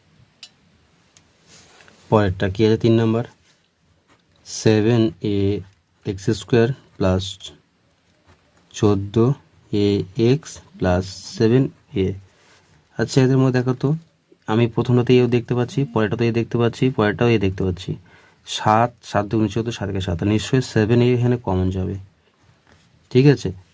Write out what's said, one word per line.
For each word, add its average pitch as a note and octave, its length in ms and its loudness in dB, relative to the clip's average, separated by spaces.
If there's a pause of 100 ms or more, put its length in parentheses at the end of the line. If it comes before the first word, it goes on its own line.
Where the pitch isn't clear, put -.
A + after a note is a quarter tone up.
(2000)
পরেরটা G#2 440 2
কি - 140 -4
আছে? A2 160 2
তিন A#2 180 4
নম্বর, A2+ 220 0 (1200)
সেভেন A2 540 2 (340)
এ - 20 -2 (680)
এক্স G2+ 200 -8 (140)
স্কোয়ার A#2 300 2 (260)
প্লাস F#2 280 0 (1500)
চোদ্দো G#2 520 0 (460)
এ G#2 160 0 (440)
এক্স C#3+ 200 -4 (260)
প্লাস F#2 260 0 (340)
সেভেন A#2 260 2 (400)
এ। - 20 0 (920)
আচ্ছা, A#2 280 -4
এদের C3 160 2
মধ্যে C3 180 2
দেখো B2 240 -2
তো, C3+ 60 0 (640)
আমি A#2 120 2 (100)
প্রথমটাতে B2 440 2
এও B2 160 2
দেখতে A#2 240 -4
পাচ্ছি, B2 200 -4 (140)
পরেরটাতে A2 360 -2
এ - 100 0
দেখতে A#2 220 -4
পাচ্ছি, A#2 220 -2 (140)
পরেরটাও A2 380 2
এ - 100 4
দেখতে F#2+ 220 -4
পাচ্ছি। F2+ 240 -6 (560)
সাত, A2+ 440 2 (200)
সাত G#2 180 0
দুগুণে A2 260 0
চোদ্দো, A#2 220 -4
সাত G2+ 140 -6
একে F#2+ 160 -4
সাত, F2+ 120 -4 (140)
নিশ্চয়ই A#2 300 0 (100)
সেভেন A2 320 2
এ - 20 2 (100)
এখানে A#2+ 180 0 (100)
কমন F#2 220 0 (100)
যাবে, F#2 180 -6 (1160)
ঠিক C3 220 6
আছে? A#2 160 -4 (240)